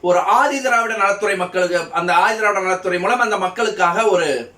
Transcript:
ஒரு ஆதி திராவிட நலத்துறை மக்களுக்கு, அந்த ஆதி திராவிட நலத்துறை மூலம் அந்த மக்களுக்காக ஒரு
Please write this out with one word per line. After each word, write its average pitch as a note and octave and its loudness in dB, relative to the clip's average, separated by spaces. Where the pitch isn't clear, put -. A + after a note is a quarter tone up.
ஒரு F3 2
ஆதி C#4 0
திராவிட A#3 0
நலத்துறை G3+ 0
மக்களுக்கு, F3+ -2
அந்த F3 -2
ஆதி A3 0
திராவிட G3+ 0
நலத்துறை F3+ -2
மூலம் A#3 0
அந்த G3+ -2
மக்களுக்காக G3 0
ஒரு E3 0